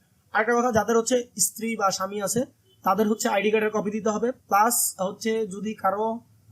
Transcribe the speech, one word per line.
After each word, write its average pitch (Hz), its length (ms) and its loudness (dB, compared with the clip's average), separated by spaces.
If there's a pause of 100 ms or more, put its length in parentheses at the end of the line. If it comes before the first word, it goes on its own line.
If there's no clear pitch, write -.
(340)
আরেকটা 220 260 2
কথা, 247 120 2
যাদের 220 260 2
হচ্ছে 233 200 2 (220)
স্ত্রী 226 360 -2
বা 202 160 2
স্বামী 196 300 -6
আছে 220 240 -2 (380)
তাদের 190 240 2
হচ্ছে 220 220 0
আইডি 208 220 2
কার্ডের 214 200 2
কপি 208 200 -2
দিতে 220 180 -4
হবে, 214 220 -2
প্লাস 220 680 2
হচ্ছে 214 480 -2
যদি 196 260 -8
কারো 214 460 -2 (320)